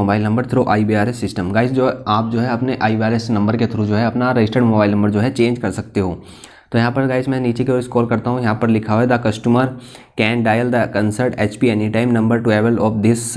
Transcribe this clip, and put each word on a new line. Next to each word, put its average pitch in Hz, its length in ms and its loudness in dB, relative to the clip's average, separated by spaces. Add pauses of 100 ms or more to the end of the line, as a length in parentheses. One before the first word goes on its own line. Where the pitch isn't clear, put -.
mobile 104 260 2
number 113 220 0
through 120 200 0
आईवीआरएस 107 520 0
सिस्टम। 98 320 -4
गाइस, 117 200 0
जो 131 360 0
आप 110 220 0
जो 113 100 -2
है 123 80 0
अपने 127 340 -2
आईवीआरएस 110 480 0
नंबर 104 260 0
के 117 100 0
through 107 180 -4
जो 104 100 0
है 113 120 2
अपना 123 240 0
रजिस्टर्ड 120 340 2
मोबाइल 107 260 4
नंबर 104 200 2
जो 101 100 0
है 120 100 0
चेंज 117 280 0
कर 113 120 -4
सकते 101 300 -4
हो। 87 220 -4 (500)
तो 117 60 0
यहाँ 120 120 2
पर 135 160 -2
गाइस 131 220 -2
मैं 131 120 -2
नीचे 123 240 0
की 131 80 0
ओर 127 100 0
स्क्रॉल 120 240 0
करता 113 240 -2
हूँ, 123 120 -2
यहाँ 110 120 0
पर 117 140 0
लिखा 110 260 0
हुआ 113 80 4
है, 123 60 2
"The 120 180 2
customer 120 380 2 (560)
can 113 240 0
dial 117 300 0
the 117 100 2 (120)
concerned 107 420 0
एचपी 107 320 0
anytime 110 480 0
number 113 280 0
to 113 140 4
avail 117 180 2
of 107 280 0
this 117 180 2 (120)